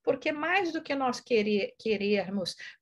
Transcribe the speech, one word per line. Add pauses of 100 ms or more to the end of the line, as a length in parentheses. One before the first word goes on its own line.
porque
mais
do
que
nós
querer,
querermos (260)